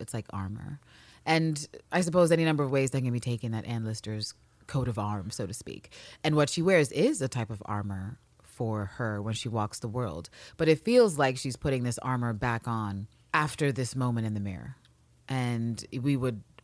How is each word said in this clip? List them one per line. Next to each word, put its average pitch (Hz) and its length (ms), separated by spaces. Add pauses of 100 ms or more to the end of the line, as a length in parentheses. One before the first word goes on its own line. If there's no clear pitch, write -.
it's 113 120
like 110 180
armor. 98 500 (440)
And 160 440 (240)
I 175 80
suppose 170 320
any 165 120
number 156 200
of 131 80
ways 135 180
that 135 120
can 123 100
be 120 80
taken 120 320
that 110 140
Ann 117 180
Lister's 107 500 (320)
coat 127 220
of 110 100
arms, 104 380
so 107 100
to 90 80
speak. - 380 (320)
And 151 100
what 147 160
she 170 120
wears 165 280
is 226 320
a 131 60
type 117 220
of 101 160
armor 101 520 (240)
for 107 440 (100)
her 107 260
when 110 120
she 117 140
walks 107 300
the - 100
world. 101 400 (280)
But 156 120
it 156 160
feels 226 320
like 131 220
she's 127 180
putting 131 280
this 120 140
armor 123 340
back 113 340
on 107 400 (260)
after 151 380
this 127 240
moment 123 320
in 107 80
the 104 60
mirror. 101 340 (540)
And 120 540 (200)
we 139 140
would 123 260 (220)